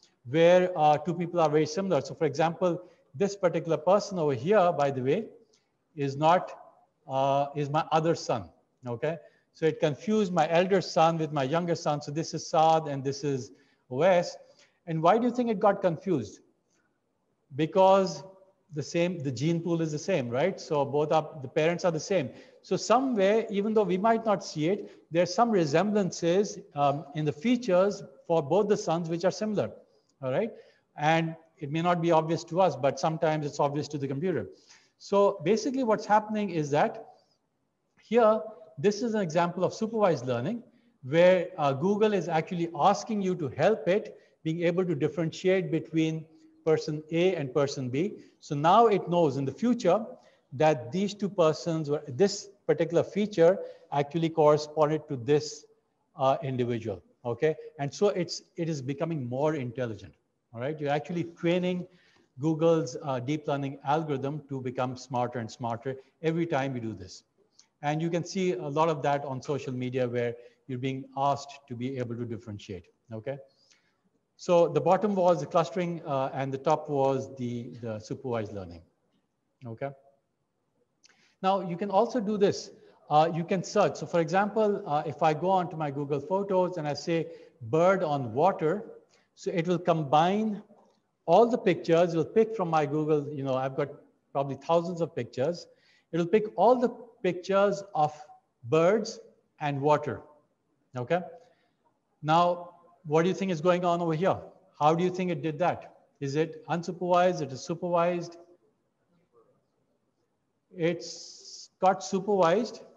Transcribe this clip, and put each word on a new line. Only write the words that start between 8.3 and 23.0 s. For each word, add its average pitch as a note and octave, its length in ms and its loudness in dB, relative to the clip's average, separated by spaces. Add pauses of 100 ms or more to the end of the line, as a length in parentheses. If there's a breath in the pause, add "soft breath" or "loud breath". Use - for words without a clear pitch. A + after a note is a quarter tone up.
okay? D3+ 320 -4 (340 soft breath)
So - 140 -2
it D#3 140 0
confused F#3 520 0
my D#3+ 180 2
elder F#3 300 4
son E3 380 2
with D#3 120 -2
my D3 120 -2
younger E3 320 0
son. D3+ 260 -2
So D3+ 100 -12
this D#3 220 -6
is D#3+ 140 -10
Saad D#3+ 420 4
and C#3 160 -6
this C3+ 180 -4
is C3 300 -4 (380 soft breath)
Wes. F3 460 2 (500 soft breath)
And D#3+ 160 -4
why F#3 160 6
do A#3+ 80 0
you A#3+ 40 2
think A#3+ 200 -2
it G3 100 -2
got G3+ 220 2
confused? D#3+ 580 -2 (1120)
Because F#3 680 4 (500)
the D3 100 -6
same, E3+ 400 -2
the C#3 80 -4
gene D#3 300 -2
pool E3+ 220 -2
is D#3+ 100 -4
the D3 60 -6
same, C#3+ 320 -2
right? E3 280 -2
So C#3+ 280 -2
both D3 260 -2
are, D#3 160 0 (140)
the C3 60 -12
parents E3+ 360 0
are F#3 80 2
the F3 80 -4
same. D#3 300 -2 (320 loud breath)
So - 160 -4
somewhere, A3 720 2